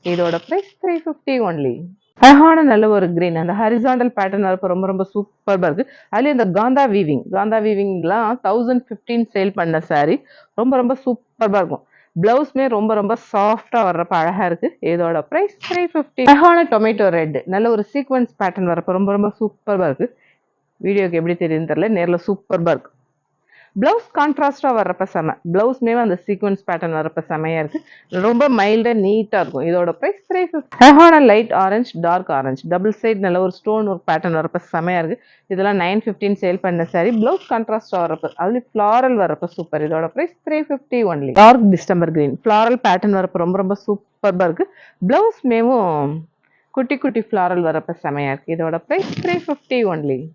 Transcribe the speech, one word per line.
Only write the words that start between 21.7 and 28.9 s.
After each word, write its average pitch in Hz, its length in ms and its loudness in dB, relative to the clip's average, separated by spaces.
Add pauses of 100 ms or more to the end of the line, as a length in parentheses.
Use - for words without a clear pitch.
தெரியல, 202 260 -2
நேர்ல 175 180 0 (100)
சூப்பர்பா 180 480 -2
இருக்கு. - 160 -16 (880)
பிளவுஸ் 415 260 0 (120)
கான்ட்ராஸ்டா 285 580 -2
வர்றப்ப 185 280 -2 (100)
செம. 160 180 -2 (220)
பிளவுஸ்மே 233 480 0
அந்த 202 140 0 (100)
சீக்வன்ஸ் 196 420 -4
பேட்டர்ன் 165 300 -4
வரப்ப 156 320 -6
செமையா 160 320 -4
இருக்கு. 151 160 -8 (480)
ரொம்ப 240 180 2 (140)
மைல்டா 214 340 2 (100)